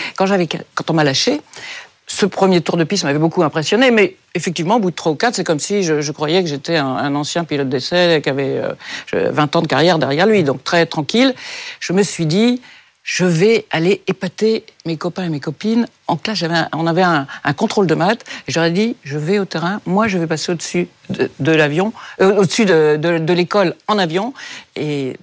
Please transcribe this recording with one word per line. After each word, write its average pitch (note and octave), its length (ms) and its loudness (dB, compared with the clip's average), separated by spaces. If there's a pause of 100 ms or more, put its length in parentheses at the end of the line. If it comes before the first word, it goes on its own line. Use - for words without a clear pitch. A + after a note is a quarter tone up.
(160)
quand F#3+ 100 0
j'avais, F#3+ 220 2
quand - 420 -8
on D#3+ 40 2
m'a D#3 100 4
lâché, A#3+ 380 0 (680)
ce - 180 0
premier F#3 360 2
tour F3 160 -2
de E3 80 2
piste G3 180 -2
m'avait D3 160 0
beaucoup E3 240 2
impressionné, G3+ 480 2
mais G#3 240 2 (200)
effectivement, F3+ 420 -2
au - 20 4
bout F#3+ 120 0
de - 40 -8
trois E3 160 -2
ou C#3+ 40 0
quatre, A#3+ 200 0
c'est F#3 80 -2
comme D#3 160 0
si G3+ 240 -2
je, D#3 160 0
je D3 140 -4
croyais D#3 300 0
que D#3+ 60 -2
j'étais C#3+ 280 -4
un, C#3 100 0
un C3 260 -2
ancien D3 300 -2
pilote C#3+ 260 -2
d'essai E3 540 2
qui D3+ 60 -2
avait, C3+ 280 -2
euh, - 140 -4 (360)
je, - 100 -4
vingt C#3+ 380 0
ans E3+ 60 2
de E3 60 -2
carrière D#3 320 2
derrière C#3+ 280 0
lui, G#3 160 4
donc C3+ 200 -2
très E3+ 220 2
tranquille. A3+ 500 0 (460)
Je - 120 -4
me F#3+ 80 4
suis E3+ 240 0
dit, A3+ 360 2 (420)
je - 220 -2
vais F#3 440 4
aller F3 380 0
épater G#3 580 -2 (200)
mes E3 120 -4
copains F3 260 -6
et E3+ 60 -4
mes D3 100 -2
copines. A3 460 -2 (220)
En E3+ 100 -2
classe, G#3 220 -4
j'avais E3+ 160 -2
un, E3 180 0
on E3 140 -2
avait E3+ 160 2
un, D#3 240 2 (160)
un C#3+ 100 0
contrôle G#3 320 0
de D#3 100 2
maths, F#3 280 0 (240)
et C3+ 40 -8
j'aurais E3 200 2
dit, A3 320 0
je D3 160 -6
vais F3 180 0
au F#3+ 80 0
terrain, F3 400 -4
moi G3 220 2
je F#3 100 0
vais E3 100 0
passer D#3+ 240 -4
au-dessus F3 360 -2 (240)
de, - 180 -2 (100)
de C#3+ 120 2
l'avion, D#3 420 2 (280)
euh, F#3+ 160 4
au-dessus G#3 280 2
de, D#3 340 4
de, E3 200 0
de D#3+ 140 0
l'école F3 420 2 (120)
en G#3+ 120 0
avion, F#3 340 -2 (420)
et C#3+ 480 -4